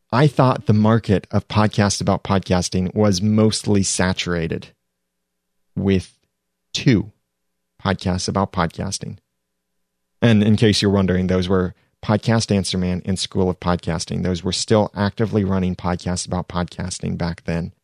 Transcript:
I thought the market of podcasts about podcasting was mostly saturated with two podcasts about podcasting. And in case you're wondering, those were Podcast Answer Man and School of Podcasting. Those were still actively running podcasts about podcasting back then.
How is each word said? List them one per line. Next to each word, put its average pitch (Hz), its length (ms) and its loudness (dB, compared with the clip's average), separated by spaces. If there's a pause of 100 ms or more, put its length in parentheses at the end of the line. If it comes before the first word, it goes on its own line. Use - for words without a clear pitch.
(120)
I 135 160 4
thought 131 380 2
the 113 80 4
market 107 580 2
of 104 160 -2
podcasts 104 540 2
about 92 220 0
podcasting 92 720 0
was 104 280 2
mostly 107 640 2
saturated 87 840 -4 (1080)
with 95 440 -2 (540)
two 113 380 0 (680)
podcasts 92 460 -2
about 98 240 -2
podcasting. 90 680 -6 (1040)
And 110 220 6
in 107 140 4
case 107 240 4
you're 101 100 2
wondering, 92 360 2
those 92 220 0
were 92 240 0 (300)
Podcast 113 500 0
Answer 98 240 -2
Man 90 280 -2
and 95 120 -2
School 95 320 -2
of 87 120 -6
Podcasting. 87 640 -4
Those 90 200 -4
were 92 80 -4
still 104 420 0
actively 104 520 -2
running 92 280 -2
podcasts 90 540 -6
about 92 220 -6
podcasting 90 680 -6
back 85 280 -6
then. 85 280 -6 (100)